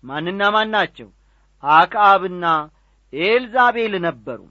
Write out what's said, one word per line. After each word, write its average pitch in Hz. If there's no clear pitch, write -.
ማንና 165
ማን 214
ናቸው? 175
አክዓብና 180
ኤልዛቤል 226
ነበሩ። 127